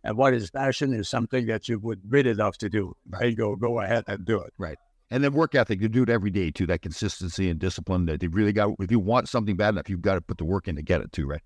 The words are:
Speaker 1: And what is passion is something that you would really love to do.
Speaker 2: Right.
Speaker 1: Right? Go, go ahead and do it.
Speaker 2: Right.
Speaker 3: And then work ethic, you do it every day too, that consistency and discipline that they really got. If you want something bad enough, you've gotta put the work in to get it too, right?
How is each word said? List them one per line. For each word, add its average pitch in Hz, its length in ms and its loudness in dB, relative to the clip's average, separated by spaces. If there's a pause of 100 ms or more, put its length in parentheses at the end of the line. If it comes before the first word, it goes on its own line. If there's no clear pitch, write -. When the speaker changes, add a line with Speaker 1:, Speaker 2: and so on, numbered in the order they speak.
Speaker 1:
And 107 120 -4
what 131 180 4
is 110 180 -2
passion 135 420 0
is 107 160 -4
something 117 380 -2
that 110 200 -4
you 113 120 -2
would 107 280 -6
really 127 260 4
love 101 260 0
to 107 100 -4
do. 98 260 -2 (140)
Speaker 2:
Right. 113 120 -6
Speaker 1:
Right? 120 140 2
Go, 107 200 -2
go 117 260 -2
ahead 107 260 0
and 98 160 -6
do 104 160 0
it. - 180 -10
Speaker 2:
Right. 82 200 -10 (320)
Speaker 3:
And 131 140 0
then 143 100 2
work 156 220 2
ethic, 110 260 2
you 110 80 2
do 123 140 4
it 117 60 2
every 104 200 2
day 92 220 0
too, 87 160 -2
that 85 140 0
consistency 92 680 -4
and 82 100 0
discipline 92 460 0
that 78 160 -2
they 90 60 -2
really 101 260 2
got. 104 260 2
If 95 120 -2
you 117 80 6
want 110 280 2
something 107 300 0
bad 104 120 4
enough, 95 200 -2
you've 92 120 -2
gotta 95 200 2
put - 160 -8
the 80 80 -4
work 92 220 0
in 82 80 -2
to 73 60 -6
get 82 200 2
it - 100 -10
too, 76 140 -4
right? 73 200 -6